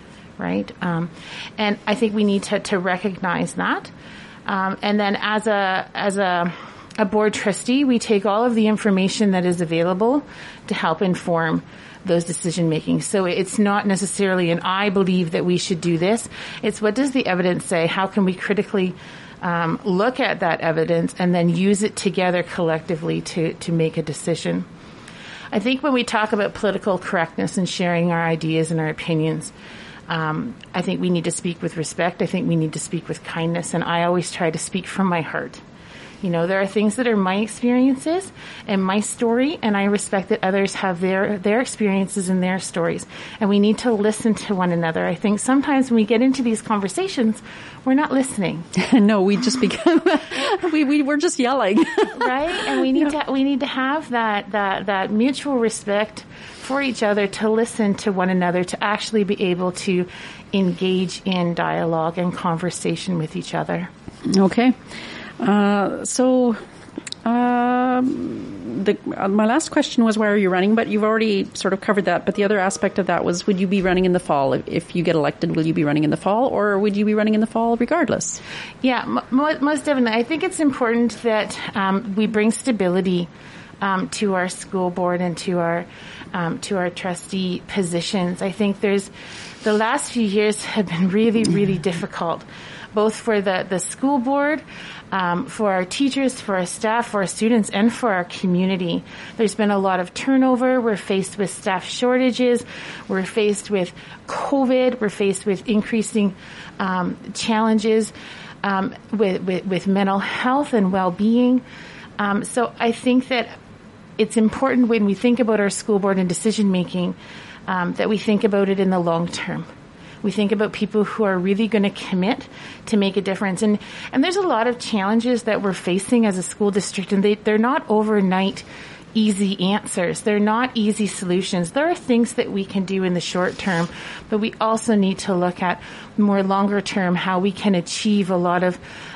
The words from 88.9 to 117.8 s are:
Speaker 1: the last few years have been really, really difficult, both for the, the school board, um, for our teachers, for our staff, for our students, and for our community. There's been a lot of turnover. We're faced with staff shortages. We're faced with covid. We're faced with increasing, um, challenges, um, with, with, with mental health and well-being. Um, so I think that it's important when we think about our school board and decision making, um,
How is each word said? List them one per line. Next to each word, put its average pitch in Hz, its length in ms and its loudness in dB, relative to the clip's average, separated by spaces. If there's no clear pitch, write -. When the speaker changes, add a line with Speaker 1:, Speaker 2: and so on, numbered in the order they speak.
Speaker 1:
the 220 80 2
last 220 400 0
few 233 140 0
years 208 400 2
have 208 220 0
been 175 220 0
really, 214 340 4
really 190 340 2
difficult, 170 680 -4
both 214 220 2
for 214 240 0
the, 185 300 0
the 185 100 0
school 269 400 0
board, 277 420 0
um, 180 360 0
for 208 240 0
our 185 140 2
teachers, 262 540 0
for 196 160 -4
our 180 100 0
staff, 226 440 -2
for 202 120 0
our 180 60 0
students, 220 420 2
and 220 220 2
for 233 200 -2
our 180 120 0
community. 180 800 0
There's 214 180 0
been 208 160 2
a 202 60 2
lot 190 220 2
of 180 140 -6
turnover. 262 640 2
We're 226 180 0
faced 190 400 -2
with 202 120 -2
staff - 380 -4
shortages. 247 760 2
We're 190 180 -2
faced 208 440 0
with 190 220 0
covid. 254 720 2
We're 214 100 0
faced 196 360 -2
with 190 220 -2
increasing, 208 680 0
um, 185 380 -2
challenges, 220 800 2
um, 196 300 0
with, 196 320 2
with, 180 220 -2
with 185 220 -2
mental 196 320 2
health 262 540 0
and 202 180 4
well-being. 226 720 2
Um, 202 240 0
so 226 360 -2
I 233 120 2
think 254 380 2
that 247 200 -2
it's 220 200 0
important 240 520 4
when 220 160 4
we 196 80 2
think 240 260 2
about 220 200 2
our 202 100 2
school 208 280 0
board 190 220 2
and 185 80 2
decision 202 440 2
making, 180 440 -2
um, 180 260 -2